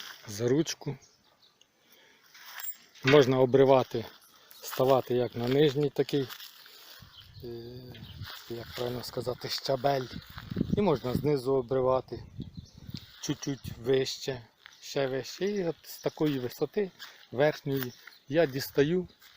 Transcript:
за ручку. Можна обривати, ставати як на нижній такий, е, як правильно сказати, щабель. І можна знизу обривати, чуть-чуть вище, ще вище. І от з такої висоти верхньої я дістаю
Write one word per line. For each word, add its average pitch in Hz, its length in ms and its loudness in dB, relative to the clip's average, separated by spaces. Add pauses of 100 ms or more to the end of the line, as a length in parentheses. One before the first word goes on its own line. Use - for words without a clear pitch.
(280)
за 110 200 -4
ручку. 139 500 -2 (2000)
Можна 131 360 8
обривати, 131 680 6 (560)
ставати 131 540 2
як 123 200 -2
на 120 120 -2
нижній 139 420 2
такий, 139 380 -2 (1160)
е, 123 40 -12 (1000)
як 117 260 -10
правильно 123 280 -4
сказати, 120 460 -6
щабель. 135 580 -2 (720)
І 202 40 2
можна 139 320 2
знизу 135 400 0
обривати, 127 680 0 (1000)
чуть-чуть - 560 -6
вище, 131 640 -2 (400)
ще 139 260 -2
вище. 131 380 -6
І 202 220 -2
от 160 160 -4
з - 140 -18
такої 143 420 0
висоти 160 520 -4 (400)
верхньої 135 640 0 (380)
я 160 140 4
дістаю 147 640 0 (300)